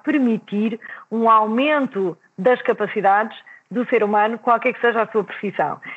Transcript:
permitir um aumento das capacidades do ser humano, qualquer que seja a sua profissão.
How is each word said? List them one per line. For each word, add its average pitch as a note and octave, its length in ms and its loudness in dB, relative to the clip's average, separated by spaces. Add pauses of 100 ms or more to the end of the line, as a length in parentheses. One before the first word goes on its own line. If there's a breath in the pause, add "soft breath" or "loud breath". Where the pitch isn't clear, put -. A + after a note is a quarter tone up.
permitir A3+ 760 -2 (320 loud breath)
um A3+ 180 2
aumento A3 880 2 (180)
das B3 280 2
capacidades G#3 720 0 (340 loud breath)
do A#3 180 -4
ser A3 140 2
humano, G#3 340 2
qualquer A#3 340 0
que A3+ 100 -12
seja A#3 200 2
a G#3+ 60 -2
sua G#3+ 160 -2
profissão. F3+ 580 -6 (160 loud breath)